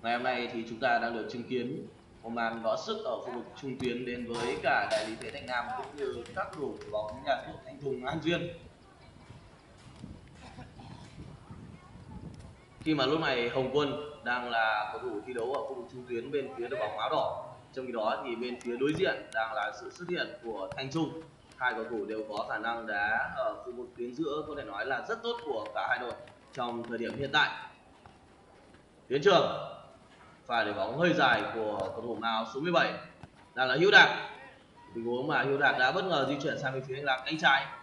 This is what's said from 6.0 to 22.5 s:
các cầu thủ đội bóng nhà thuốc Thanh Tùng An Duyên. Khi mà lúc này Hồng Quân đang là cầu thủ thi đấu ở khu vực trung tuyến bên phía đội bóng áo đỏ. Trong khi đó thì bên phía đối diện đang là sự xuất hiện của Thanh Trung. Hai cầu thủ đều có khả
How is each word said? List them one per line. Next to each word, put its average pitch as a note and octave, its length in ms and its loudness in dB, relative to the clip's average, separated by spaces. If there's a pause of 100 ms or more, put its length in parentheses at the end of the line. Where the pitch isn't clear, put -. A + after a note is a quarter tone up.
các - 180 -4
cầu - 40 -12
thủ B2 240 -4
đội G2+ 100 -12
bóng G#2+ 340 -4
nhà C#3 120 2 (100)
thuốc D#3 180 -10
Thanh - 160 -16
Tùng B2+ 240 -4
An D3+ 180 -2
Duyên. E3+ 260 0 (4000)
Khi D#3 140 2
mà C3+ 120 4
lúc D#3 140 4
này B2+ 280 2
Hồng C3 240 0
Quân C#3+ 380 2 (140)
đang A#2+ 260 0
là A2 420 2
cầu A2+ 100 -6
thủ A2+ 240 -4
thi B2+ 60 -8
đấu A#2+ 200 -2
ở - 80 0
khu - 140 -4
vực A#2+ 180 -8
trung B2+ 160 -12
tuyến B2 220 -4
bên C3+ 260 -2
phía A#2+ 120 -4
đội C3+ 120 -2
bóng - 180 -2
áo A#2+ 120 0
đỏ. - 340 0 (300)
Trong C3 120 -6
khi A#2+ 60 -6
đó A#2 320 0
thì A#2+ 120 -4
bên B2 240 -4
phía A#2+ 160 -2
đối C#3 180 4
diện - 400 0
đang A2 200 0
là G#2 260 0
sự - 100 -8
xuất E3+ 180 -12
hiện D#3 180 2 (180)
của G2 320 -4
Thanh C3+ 140 -4
Trung. D#3+ 320 0 (340)
Hai B2 180 2
cầu A2+ 160 -2
thủ G#2+ 140 -2
đều A2 240 -4
có G#2+ 200 -4
khả A2 100 -2